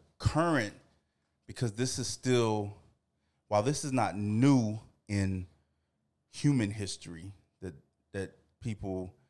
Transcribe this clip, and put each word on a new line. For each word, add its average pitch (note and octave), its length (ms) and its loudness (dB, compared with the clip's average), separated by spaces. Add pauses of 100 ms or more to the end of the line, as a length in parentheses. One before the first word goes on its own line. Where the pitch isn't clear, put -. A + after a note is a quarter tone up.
(200)
current, D3+ 540 2 (760)
because A2+ 240 -4
this A#2+ 260 -2
is B2 100 -6
still, A2 680 0 (720)
while G#2 160 4
this C#3+ 220 -2
is C3 80 -2
not G2+ 240 2
new A2 640 4 (280)
in F#2+ 400 0 (840)
human B2+ 380 2
history, F#2+ 640 -10 (280)
that, F#2 120 -10 (400)
that F#2+ 220 -8 (260)
people F#2+ 520 -6 (160)